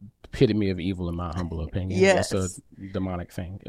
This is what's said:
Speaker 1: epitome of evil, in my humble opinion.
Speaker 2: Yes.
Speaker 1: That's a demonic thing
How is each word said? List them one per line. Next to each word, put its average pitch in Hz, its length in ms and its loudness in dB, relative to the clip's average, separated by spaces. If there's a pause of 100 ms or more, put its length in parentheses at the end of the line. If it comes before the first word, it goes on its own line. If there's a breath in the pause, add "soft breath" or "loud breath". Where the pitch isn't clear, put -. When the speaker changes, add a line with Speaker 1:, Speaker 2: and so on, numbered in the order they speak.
(240)
Speaker 1:
epitome 107 480 4
of 90 80 -2
evil, 87 300 -2
in 85 60 -4
my 85 200 -6
humble 82 260 -4
opinion. 92 380 -2
Speaker 2:
Yes. 190 320 6
Speaker 1:
That's 92 260 -2
a - 340 -16
demonic 92 400 -4
thing 92 380 -10